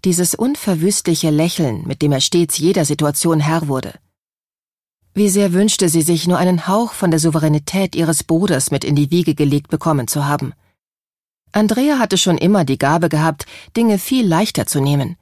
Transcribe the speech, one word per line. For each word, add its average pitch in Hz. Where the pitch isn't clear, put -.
Dieses 175
unverwüstliche 180
Lächeln, 156
mit 143
dem 147
er 135
stets 170
jeder 175
Situation 151
Herr 156
wurde. 131
Wie 202
sehr 196
wünschte 196
sie 160
sich, 165
nur 180
einen 180
Hauch 220
von 180
der 165
Souveränität 156
ihres 165
Bruders 165
mit 139
in 147
die 143
Wiege 165
gelegt 143
bekommen 151
zu 143
haben. -
Andrea 240
hatte 196
schon 170
immer 185
die 135
Gabe 160
gehabt, 156
Dinge 226
viel 254
leichter 170
zu 147
nehmen. 139